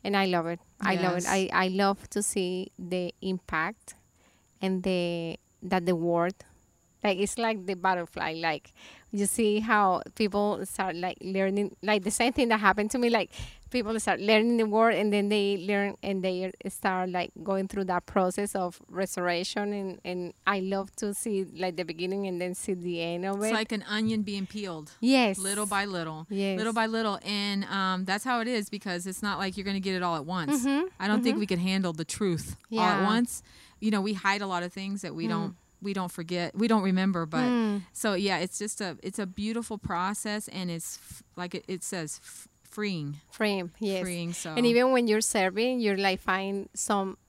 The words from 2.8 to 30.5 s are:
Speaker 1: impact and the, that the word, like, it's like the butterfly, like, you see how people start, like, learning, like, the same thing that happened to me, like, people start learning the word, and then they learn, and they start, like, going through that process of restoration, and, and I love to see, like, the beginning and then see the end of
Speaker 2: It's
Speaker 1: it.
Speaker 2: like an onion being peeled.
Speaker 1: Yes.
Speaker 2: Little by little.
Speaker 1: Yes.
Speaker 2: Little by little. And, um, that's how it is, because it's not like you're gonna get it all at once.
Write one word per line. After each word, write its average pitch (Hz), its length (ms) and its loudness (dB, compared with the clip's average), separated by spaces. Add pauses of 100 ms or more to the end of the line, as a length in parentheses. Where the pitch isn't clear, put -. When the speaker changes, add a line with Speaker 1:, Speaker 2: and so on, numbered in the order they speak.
Speaker 1:
impact 185 720 -4 (680)
and 190 200 0
the, 170 560 0 (240)
that 185 240 0
the 180 100 4
word, 170 380 2 (680)
like, 196 160 2
it's 202 200 0
like 220 280 -2
the 196 80 -2
butterfly, 175 600 0
like, 165 360 -2 (400)
you 202 140 0
see 214 340 2
how 208 420 4 (140)
people 208 500 2
start, 185 300 -4
like, 180 240 -4
learning, 190 640 0
like, 202 220 2
the 208 60 0
same 254 220 2
thing 247 160 2
that 220 120 4
happened 208 300 4
to 262 80 -2
me, 240 120 4
like, 220 200 2 (400)
people 226 300 0
start 190 200 2
learning 220 360 6
the 226 100 4
word, 220 280 6
and 208 180 4
then 202 160 4
they 202 300 2 (100)
learn, 202 340 2
and 190 220 -2
they 185 260 -2 (180)
start, 185 420 0
like, 180 200 -2 (140)
going 190 240 0
through 196 160 -2
that 180 220 0
process 196 500 0
of 180 320 -4
restoration, 185 840 -2
and, 196 320 -6
and 180 300 -6 (120)
I 196 140 2
love 196 360 -4
to 202 180 -4
see, 196 300 -2 (100)
like, 175 220 -4
the 180 80 -4
beginning 180 420 -4
and 180 140 -4
then 180 140 -4
see 196 200 -4
the 175 260 -4
end 170 260 -4
of 196 100 -2
Speaker 2:
It's 208 140 -2
Speaker 1:
it. 226 40 2
Speaker 2:
like 214 160 0
an 214 180 -4
onion 220 340 0
being 196 240 -4
peeled. 175 440 -8 (100)
Speaker 1:
Yes. 233 380 4
Speaker 2:
Little 202 280 -2
by 196 180 0
little. 165 440 -6
Speaker 1:
Yes. 196 280 0
Speaker 2:
Little 220 160 0
by 220 140 2
little. 220 380 0
And, 202 420 -2
um, 190 400 0
that's 196 180 -2
how 247 160 0
it 226 80 -2
is, 220 200 -2
because 185 380 -6
it's 185 160 -6
not 202 160 -2
like 190 180 -4
you're 196 100 -8
gonna 196 140 0
get 190 140 -2
it 180 80 0
all 170 140 0
at 143 100 -4
once. 208 400 0